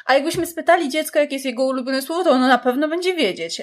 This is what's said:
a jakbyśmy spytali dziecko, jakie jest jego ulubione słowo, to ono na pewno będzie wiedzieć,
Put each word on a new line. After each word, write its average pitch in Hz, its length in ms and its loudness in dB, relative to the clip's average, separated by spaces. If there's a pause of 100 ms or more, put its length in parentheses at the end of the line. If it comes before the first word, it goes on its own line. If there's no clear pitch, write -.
a 262 80 4
jakbyśmy 320 320 0
spytali 330 420 2
dziecko, 311 300 -2
jakie 294 160 0
jest 269 120 -6
jego 254 180 -2
ulubione 262 380 -2
słowo, 330 220 -4
to 330 60 4
ono 254 180 4
na 254 100 6
pewno 262 300 0
będzie 359 260 -2
wiedzieć, 180 480 -4